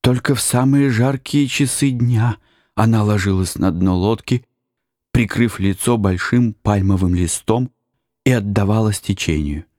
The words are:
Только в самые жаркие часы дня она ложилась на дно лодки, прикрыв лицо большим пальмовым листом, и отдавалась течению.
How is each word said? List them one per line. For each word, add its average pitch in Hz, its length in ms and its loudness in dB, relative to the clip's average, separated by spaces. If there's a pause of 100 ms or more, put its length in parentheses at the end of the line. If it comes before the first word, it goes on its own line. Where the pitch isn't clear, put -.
Только 123 340 0
в 113 60 -6
самые 135 480 2
жаркие 131 580 0
часы 139 440 0
дня 120 460 0 (380)
она 110 280 2
ложилась 95 520 0
на 92 160 0
дно 90 260 0
лодки, 110 480 -2 (680)
прикрыв 117 480 0
лицо 98 380 0
большим 107 560 0
пальмовым 95 600 0
листом, 110 580 -2 (540)
и 131 60 4
отдавалась 104 680 0
течению. 78 640 -4 (140)